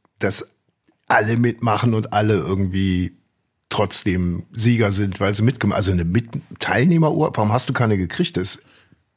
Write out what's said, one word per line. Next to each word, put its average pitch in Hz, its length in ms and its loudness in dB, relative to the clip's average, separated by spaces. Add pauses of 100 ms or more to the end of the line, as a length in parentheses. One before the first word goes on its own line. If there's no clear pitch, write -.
(200)
dass - 280 -2 (600)
alle 117 300 2
mitmachen 117 560 0
und 107 200 -2
alle 107 220 2
irgendwie 92 840 -2 (520)
trotzdem 90 840 -2
Sieger 113 400 2
sind, 98 280 -2
weil 101 160 0
sie 107 80 -2
mitgem-, 113 300 0
also - 180 0
eine 87 140 0
Mit-, 98 240 -2 (300)
Teilnehmeruhr-, 156 760 2
warum 107 160 2
hast 123 180 0
du 131 40 -2
keine 110 240 2
gekriegt? 92 400 -2
Das - 260 -4 (540)